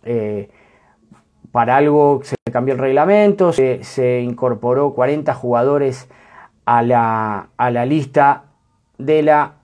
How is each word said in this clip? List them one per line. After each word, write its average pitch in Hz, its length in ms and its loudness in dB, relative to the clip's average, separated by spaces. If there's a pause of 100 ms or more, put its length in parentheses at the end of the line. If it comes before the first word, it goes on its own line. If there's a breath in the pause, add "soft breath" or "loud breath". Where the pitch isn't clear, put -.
Eh, 107 460 -6 (1000 soft breath)
para 120 260 2
algo 143 480 4
se 135 120 -8 (140)
cambió 127 240 -2
el 127 60 -6
reglamento, 180 720 2
se, 131 320 0
se 123 380 -2
incorporó 123 720 -2
cuarenta 143 420 -2
jugadores 131 760 -2 (560 loud breath)
a 120 180 2
la, 113 760 -2
a 123 140 -2
la 120 160 -2
lista 139 580 0 (540)
de 151 240 0
la 151 300 2 (120)